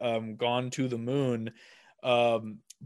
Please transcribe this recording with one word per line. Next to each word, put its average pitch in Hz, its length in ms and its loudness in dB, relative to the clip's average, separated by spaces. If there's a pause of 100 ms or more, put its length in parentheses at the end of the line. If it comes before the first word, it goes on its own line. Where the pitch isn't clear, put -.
um, 113 360 -2
"gone 120 340 0
to 131 160 -2
the 120 120 -2
moon." 120 540 0 (520)
Um, 117 540 2 (280)